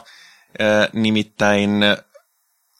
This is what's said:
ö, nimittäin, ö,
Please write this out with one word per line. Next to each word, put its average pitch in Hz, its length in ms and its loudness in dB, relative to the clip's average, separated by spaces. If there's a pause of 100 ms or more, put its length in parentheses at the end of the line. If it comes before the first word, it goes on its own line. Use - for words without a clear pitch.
(600)
ö, 107 320 2
nimittäin, 104 920 0
ö, 104 140 2 (840)